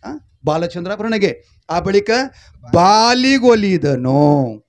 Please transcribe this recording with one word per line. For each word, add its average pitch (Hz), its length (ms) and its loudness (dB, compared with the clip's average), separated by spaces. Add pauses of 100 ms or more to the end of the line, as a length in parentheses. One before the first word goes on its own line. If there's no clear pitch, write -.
ಆ? - 60 -14 (340)
ಬಾಲಚಂದ್ರಾಭರಣಗೆ. 180 1000 -4 (260)
ಆ 170 100 -2
ಬಳಿಕ 202 300 -2 (640)
ಬಾಲಿಗೊಲಿದನು. 190 1700 2 (240)